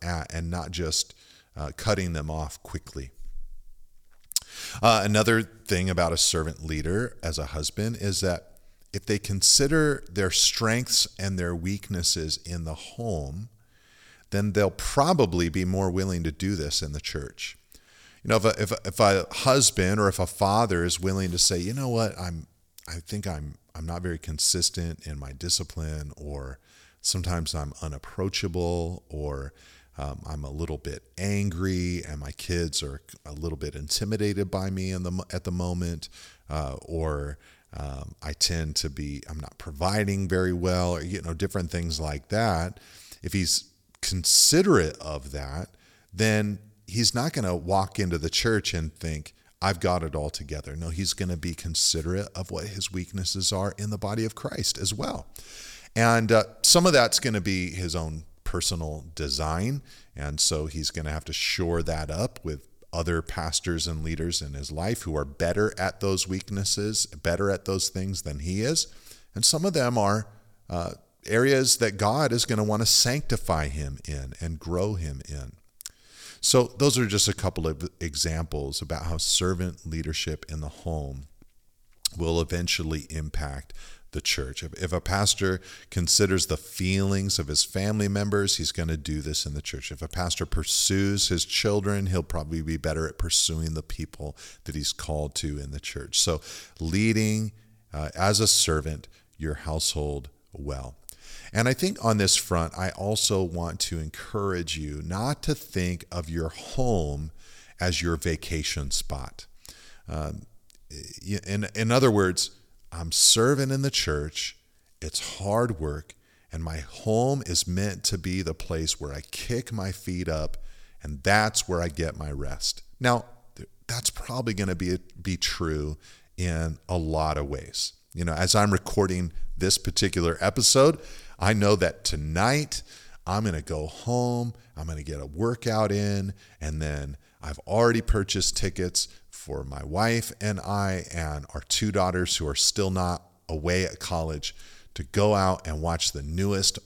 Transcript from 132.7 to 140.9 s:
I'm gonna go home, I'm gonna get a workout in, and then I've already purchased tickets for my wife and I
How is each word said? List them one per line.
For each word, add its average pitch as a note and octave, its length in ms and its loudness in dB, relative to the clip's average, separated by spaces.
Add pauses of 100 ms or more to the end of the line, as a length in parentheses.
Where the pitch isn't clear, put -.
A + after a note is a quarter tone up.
I'm G2+ 180 0
gonna E2 180 0
go D#2 240 -4
home, A#2+ 680 0 (220)
I'm D#2 100 -8
gonna D#2 160 -6
get D2 180 -8
a C#2+ 60 -8
workout A2 640 2
in, G2+ 400 2 (280)
and D2+ 200 -2
then C#2+ 360 -4 (260)
I've D2 180 -8
already A#2 400 4
purchased - 560 2
tickets F2+ 520 0 (220)
for C#2 340 -8
my C#2 200 -10
wife A2 560 0
and G#2 200 0
I G2 440 -2 (100)